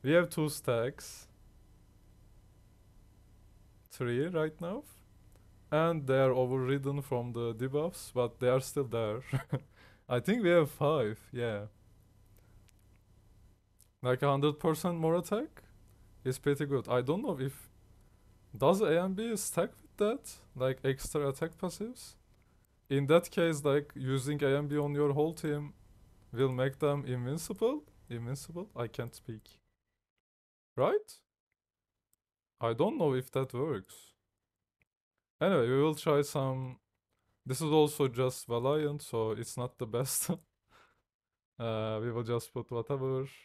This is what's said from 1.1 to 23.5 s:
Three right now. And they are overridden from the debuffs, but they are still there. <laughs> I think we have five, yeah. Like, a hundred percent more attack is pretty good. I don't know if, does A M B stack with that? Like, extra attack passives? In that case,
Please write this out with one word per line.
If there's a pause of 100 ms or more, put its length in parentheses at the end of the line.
Three
right
now. (880)
And
they
are
overridden
from
the
debuffs,
but
they
are
still
there. (420)
<laughs>
I
think
we
have
five, (140)
yeah. (2500)
Like,
a
hundred
percent
more
attack (600)
is
pretty
good.
I
don't
know
if, (880)
does
A
M
B
stack (120)
with
that? (240)
Like,
extra
attack
passives? (760)
In
that
case,